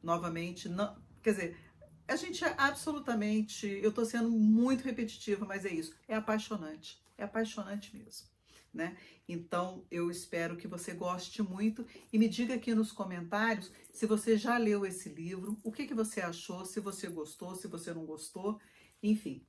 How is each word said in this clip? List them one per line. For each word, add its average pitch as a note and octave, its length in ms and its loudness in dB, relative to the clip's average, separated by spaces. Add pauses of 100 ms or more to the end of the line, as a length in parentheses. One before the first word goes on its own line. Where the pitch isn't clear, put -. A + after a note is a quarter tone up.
novamente, E3+ 640 -2
não, G3+ 260 -2 (280)
quer A3 80 6
dizer, E3+ 260 -2 (500)
a C#4 80 2
gente F4 280 -4
é E4 140 2
absolutamente, A#3 1080 0 (160)
eu G#3+ 100 6
tô A3+ 140 2
sendo A#3 240 2
muito A#3 540 8
repetitiva, A3 600 -2
mas F#3+ 200 -4
é G3 40 -2
isso, D#3+ 260 -4 (120)
é A3 60 -2
apaixonante, G#3+ 880 -2 (160)
é G3+ 60 -6
apaixonante G#3 720 -4
mesmo, - 320 -16 (440)
né? E3 240 -4 (320)
Então, F3 600 -2
eu E3+ 220 0
espero E3+ 460 -4
que - 100 -10
você F3 260 -6
goste F3+ 480 -4
muito G#3 440 0 (260)
e A3 80 4
me A3+ 80 8
diga A#3 260 0
aqui A#3 220 0
nos A3 160 4
comentários G3 800 0 (200)
se - 140 0
você G#3+ 320 4
já A#3+ 200 2
leu G#3 280 4
esse F#3 240 -6
livro, F#3 540 -6
o A3 80 -2
que C#4 160 -4
que D4 60 -4
você A3 280 0
achou, F3+ 440 -6
se G#3 140 -4
você G3 280 -4
gostou, F3 480 -8
se G3+ 120 -10
você E3+ 260 -8
não E3 120 -6
gostou, F#3 540 -6 (420)
enfim. G#3+ 480 2